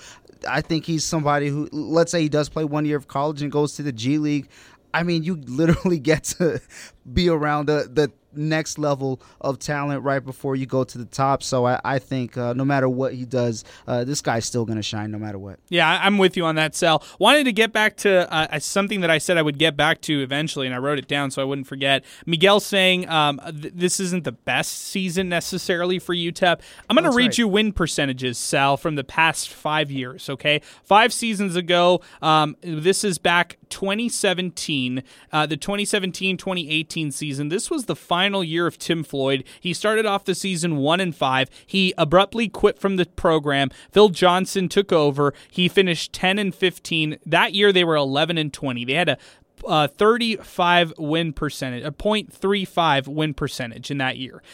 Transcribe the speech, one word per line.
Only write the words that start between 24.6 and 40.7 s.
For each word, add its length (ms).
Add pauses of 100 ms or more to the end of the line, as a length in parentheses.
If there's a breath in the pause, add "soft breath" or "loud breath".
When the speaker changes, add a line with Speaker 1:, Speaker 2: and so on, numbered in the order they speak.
Speaker 2:
season 580
necessarily 720
for 140
U 180
tep. 300 (280 loud breath)
I'm 60
gonna 140
Speaker 1:
That's 60
Speaker 2:
read 100
Speaker 1:
right. 120
Speaker 2:
you 100
win 240
percentages, 640
Sal, 380
from 200
the 80
past 460
five 420
years, 380
okay? 320 (220 loud breath)
Five 300
seasons 420
ago, 460 (200 loud breath)
um, 400
this 440
is 140
back 380 (120)
twenty 400
seventeen, 920 (280 loud breath)
uh, 140
the 120
twenty 280
seventeen 520
twenty 320
eighteen 420
season. 380
This 200
was 160
the 100
final 300 (180)
year 240
of 120
Tim 240
Floyd. 400 (160 loud breath)
He 140
started 320
off 180
the 100
season 440